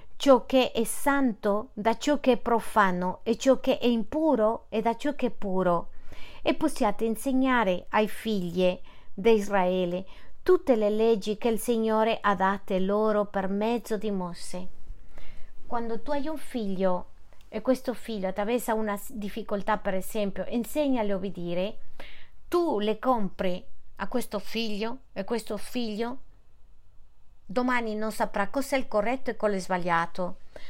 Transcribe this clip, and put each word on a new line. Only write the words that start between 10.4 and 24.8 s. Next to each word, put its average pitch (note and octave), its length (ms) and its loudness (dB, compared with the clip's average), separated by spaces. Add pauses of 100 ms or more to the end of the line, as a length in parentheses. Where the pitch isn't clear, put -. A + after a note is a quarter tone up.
tutte F4 320 4
le G#3+ 140 4
leggi G#3+ 480 2
che - 100 -2
il A3+ 120 2
Signore A3 600 2
ha G3+ 140 4
date F#3+ 440 0
loro G#3 460 2
per G3 220 -2
mezzo G#3+ 500 -2
di G#3 140 -2
Mosè." F3+ 540 -4 (1000)
Quando A#3 360 2
tu C#4+ 100 2
hai D4 160 0
un D#4 100 -2
figlio F#3+ 720 0 (400)
e A3 140 -6
questo B3+ 320 0
figlio G3+ 340 -4
attraversa G#3+ 460 -2
una G#3+ 240 0
s-, - 160 -8
difficoltà, G#3 640 -2
per G#3 160 -2
esempio, F#3+ 560 -2
insegnale A#3+ 640 2
a G3 40 2
obbedire, F3+ 640 -2 (720)
tu E4 320 0
le G#3 200 0
compri G3 640 0 (320)
a G3 120 -4
questo - 300 -2
figlio A3 640 -2 (140)